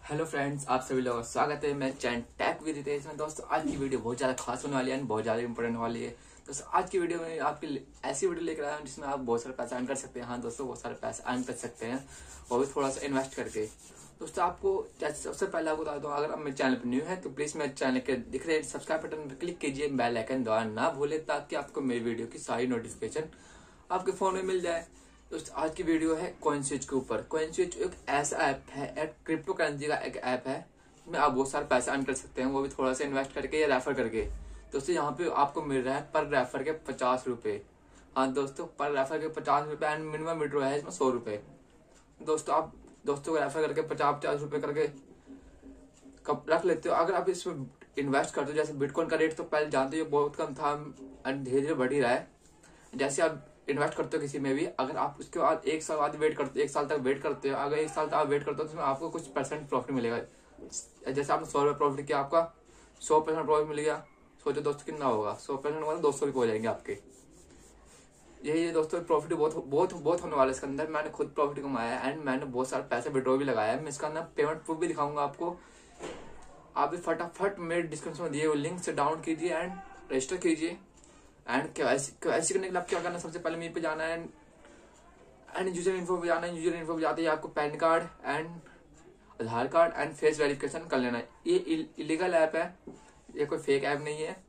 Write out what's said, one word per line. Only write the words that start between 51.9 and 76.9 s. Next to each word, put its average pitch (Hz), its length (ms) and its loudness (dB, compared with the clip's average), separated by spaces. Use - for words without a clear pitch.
ही 143 80 4
रहा 120 100 4
है। 165 160 2
जैसे 143 280 0
आप 156 280 0
इन्वेस्ट 143 240 2
करते 160 240 -2
हो 143 40 2
किसी 143 180 -4
में 135 160 2
भी, 160 100 2
अगर 135 320 -2
आप 147 220 -2
उसके - 200 -6
बाद 156 260 4
एक 156 180 0
साल 156 140 -2
बाद 147 180 2
wait 151 220 4
करते, 139 240 0
एक 143 80 4
साल 147 180 0
तक 151 140 2
wait 139 200 2
करते 139 280 0
हो, 135 80 2
अगर 143 200 2
एक 156 120 2
साल 156 180 0
तक 139 60 -2
आप 147 140 4
wait 143 160 2
करते 151 100 -2
हो 131 40 -4
तो 151 120 -2
उसमें 156 140 -8
आपको 139 260 0
कुछ 165 180 -6
percent - 420 -4
profit 131 220 0
मिलेगा। 117 280 0
जैसे 139 260 0
आपने 156 140 0
सौ 143 160 2
रुपये 143 140 4
profit 139 300 2
किया, 147 120 2
आपका 165 220 4
सौ 156 200 6
percent 160 240 0
profit 151 220 4
मिल 147 120 -2
गया। 151 160 2
सोचो 143 180 2
दोस्तों 143 240 0
कितना 151 200 -4
होगा, 107 300 2
सौ 139 220 -4
परसेंट 147 240 -2
मतलब 156 200 0
दो 147 100 6
सौ 139 140 0
रुपये 135 140 0
हो 117 80 6
जाएंगे 110 200 2
आपके। - 300 -4
ये, 147 120 0
ये 165 160 2
दोस्तों 160 320 2
profit 151 300 2
बहुत, 156 240 2
बहुत, 151 360 2
बहुत 165 280 2
होने 156 140 -4
वाला 135 80 8
है 131 80 6
इसके 139 160 -4
अंदर। 143 220 -2
मैंने 151 220 -2
खुद - 240 -4
profit 143 280 2
कमाया 123 340 0
है 131 160 -2
and 156 120 -6
मैंने 135 220 0
बहुत 127 220 -2
सारा 131 160 -2
पैसा 123 260 -2
विड्रॉ 131 260 4
भी 143 80 2
लगाया 113 280 2
है। 143 80 0
मैं 156 80 -6
इसका 151 180 -4
अंदर 156 140 -2
payment 156 280 2
proof 160 160 -2
भी 175 80 2
दिखाऊंगा 147 360 0
आपको। 170 340 -4
आप 143 160 4